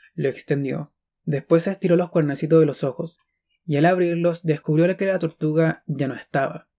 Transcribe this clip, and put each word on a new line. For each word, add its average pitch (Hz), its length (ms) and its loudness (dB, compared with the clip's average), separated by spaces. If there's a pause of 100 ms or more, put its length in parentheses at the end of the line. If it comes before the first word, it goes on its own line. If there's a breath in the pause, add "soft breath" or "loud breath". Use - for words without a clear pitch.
(140)
lo 139 140 -2
extendió. 143 640 -6 (320)
Después 165 420 0
estiró 190 300 0
los 143 140 -2
cuernecitos 156 500 2
de 156 60 6
los 143 180 -4
ojos, 165 340 -8 (460)
y 151 120 -2
al 151 100 4
abrirlos 170 580 0
descubrió 160 520 2
que 196 100 -4
la 190 120 0
tortuga 160 680 0
ya 139 200 -4
no 131 80 -6
estaba. - 540 -6 (100)